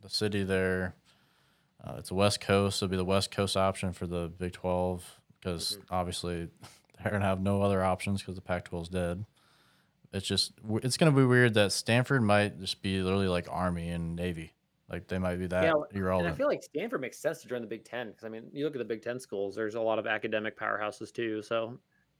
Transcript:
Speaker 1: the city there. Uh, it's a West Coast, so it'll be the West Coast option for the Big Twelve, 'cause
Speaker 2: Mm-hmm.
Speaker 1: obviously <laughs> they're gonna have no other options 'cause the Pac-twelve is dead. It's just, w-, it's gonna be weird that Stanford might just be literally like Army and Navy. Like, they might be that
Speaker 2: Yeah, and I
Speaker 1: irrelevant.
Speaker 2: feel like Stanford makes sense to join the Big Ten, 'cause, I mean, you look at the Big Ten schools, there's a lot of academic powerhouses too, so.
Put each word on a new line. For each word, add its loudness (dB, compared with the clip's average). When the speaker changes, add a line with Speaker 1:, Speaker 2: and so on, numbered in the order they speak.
Speaker 1:
the -20
city -2
there. 0
Uh, -10
it's -12
a -2
West 4
Coast, 4
so 0
it'll -2
be 2
the 0
West 2
Coast 0
option 0
for -8
the -4
Big -6
Twelve, -2
'cause -4
Speaker 2:
Mm-hmm. -18
Speaker 1:
obviously -4
<laughs> -20
they're -2
gonna 2
have 2
no 2
other 4
options 0
'cause -10
the -12
Pac-twelve -6
is -10
dead. -2
It's -4
just, 0
w-, -2
it's 0
gonna 6
be 8
weird 8
that 6
Stanford 2
might 4
just -8
be 0
literally 2
like 0
Army -2
and -4
Navy. -4
Like, -8
they -2
might 0
be -2
that 2
Speaker 2:
Yeah, 4
and 2
I -2
Speaker 1:
irrelevant. -6
Speaker 2:
feel 0
like -2
Stanford -6
makes -8
sense -4
to -18
join -6
the -10
Big -12
Ten, -8
'cause, -18
I -12
mean, -14
you -4
look -6
at -6
the -4
Big -4
Ten -6
schools, -4
there's -4
a -4
lot 2
of -2
academic -2
powerhouses -4
too, -4
so. -4